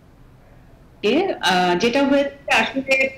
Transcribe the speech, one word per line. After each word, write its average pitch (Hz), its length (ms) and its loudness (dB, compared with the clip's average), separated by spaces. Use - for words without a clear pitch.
এ, 302 300 0
আহ, 180 460 0
যেটা 240 240 2
হয়েছে 277 480 0
আসলে, 262 680 0